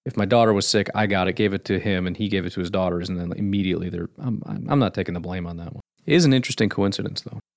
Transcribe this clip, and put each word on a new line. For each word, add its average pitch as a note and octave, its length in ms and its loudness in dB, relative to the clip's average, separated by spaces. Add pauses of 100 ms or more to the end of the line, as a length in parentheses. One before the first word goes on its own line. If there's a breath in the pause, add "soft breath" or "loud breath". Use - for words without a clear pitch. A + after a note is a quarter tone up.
If - 120 -6
my G#2 80 2
daughter A2+ 280 6
was G2+ 140 2
sick, G#2 280 2
I G#2+ 120 2
got F#2+ 220 2
it, F#2 80 0
gave G#2 180 2
it F#2+ 120 -4
to F#2+ 120 2
him, F#2 280 0
and F2 100 -4
he G#2+ 120 -2
gave F#2+ 160 0
it F2+ 100 -6
to G2 60 -4
his F2 100 -4
daughters, F2+ 380 0
and F#2 100 -4
then F2 140 -4
immediately F#2+ 560 0
they're, F2 300 -6
I'm, B2 260 -4
I'm, - 240 -8
I'm C#3+ 100 2
not A2 160 2
taking F2 200 -4
the F2 60 -6
blame F2 260 -6
on E2+ 120 -8
that E2+ 140 -10
one. - 80 -14 (240)
It - 100 2
is F3 100 6
an C3+ 100 6
interesting B2 340 2
coincidence, - 540 -2
though. - 160 -12 (180)